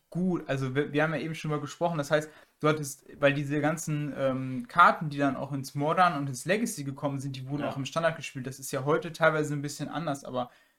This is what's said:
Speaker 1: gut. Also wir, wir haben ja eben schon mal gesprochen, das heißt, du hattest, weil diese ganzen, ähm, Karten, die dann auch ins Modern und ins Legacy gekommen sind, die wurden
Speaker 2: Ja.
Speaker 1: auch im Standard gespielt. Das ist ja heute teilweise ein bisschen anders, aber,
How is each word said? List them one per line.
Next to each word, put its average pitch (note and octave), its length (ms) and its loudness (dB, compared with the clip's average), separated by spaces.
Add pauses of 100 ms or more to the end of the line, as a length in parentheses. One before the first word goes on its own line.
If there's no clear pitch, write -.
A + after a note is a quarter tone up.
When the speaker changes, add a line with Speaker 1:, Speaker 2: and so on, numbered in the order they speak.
Speaker 1:
gut. F3+ 380 0
Also C3+ 280 0
wir, C#3+ 180 0
wir D3 100 4
haben D#3+ 120 2
ja C3+ 40 -2
eben D#3+ 160 -4
schon D#3 160 -4
mal D3 80 0
gesprochen, E3 380 -2
das C#3+ 140 -2
heißt, D#3 180 2 (320)
du D3+ 80 4
hattest, D3+ 360 -2 (140)
weil C#3+ 140 6
diese D3 260 0
ganzen, D3 560 -2
ähm, C3 540 -2
Karten, F3 400 6
die C#3+ 80 -8
dann C#3 180 2
auch C3 160 -6
ins C#3 240 -6
Modern E3 420 4
und C#3 120 -2
ins B2 160 -8
Legacy F#3+ 380 0
gekommen C#3 360 -4
sind, C#3 160 -6
die C3 140 -10
wurden C#3+ 140 -4
Speaker 2:
Ja. C3 80 -2
Speaker 1:
auch - 60 -6
im C3+ 80 -4
Standard E3 300 0
gespielt. C#3 320 -10
Das B2+ 120 -10
ist - 120 -10
ja C3+ 140 -4
heute D#3+ 260 0
teilweise D#3 440 2
ein C#3+ 80 -4
bisschen C#3+ 260 -6
anders, C#3+ 340 -4
aber, B2 280 -4 (280)